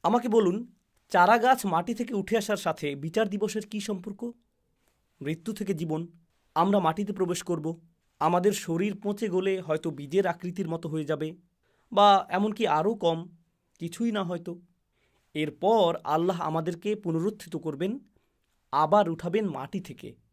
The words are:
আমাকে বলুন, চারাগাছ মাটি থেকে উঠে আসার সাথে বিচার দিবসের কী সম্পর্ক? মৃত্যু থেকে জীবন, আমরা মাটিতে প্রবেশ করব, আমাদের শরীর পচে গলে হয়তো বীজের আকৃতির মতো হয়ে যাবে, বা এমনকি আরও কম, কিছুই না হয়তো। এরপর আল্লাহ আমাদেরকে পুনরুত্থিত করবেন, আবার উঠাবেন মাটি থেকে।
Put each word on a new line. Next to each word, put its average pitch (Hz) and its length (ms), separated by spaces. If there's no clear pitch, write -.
আমাকে 240 260
বলুন, 214 440
চারাগাছ 220 580
মাটি 180 280
থেকে 240 200
উঠে 202 240
আসার 208 180
সাথে 151 380
বিচার 165 340
দিবসের 208 380
কী 214 140
সম্পর্ক? 202 500
মৃত্যু 160 320
থেকে 196 220
জীবন, 165 340
আমরা 196 240
মাটিতে 190 340
প্রবেশ 180 300
করব, 165 380
আমাদের 180 320
শরীর 190 500
পচে 208 260
গলে 185 320
হয়তো 156 300
বীজের 143 360
আকৃতির 175 420
মতো 165 200
হয়ে 156 160
যাবে, 156 320
বা 202 380
এমনকি 208 360
আরও 165 280
কম, 170 340
কিছুই 190 340
না 202 120
হয়তো। 175 360
এরপর 170 720
আল্লাহ 170 360
আমাদেরকে 165 540
পুনরুত্থিত 175 640
করবেন, 160 420
আবার 160 360
উঠাবেন 175 400
মাটি 143 320
থেকে। - 340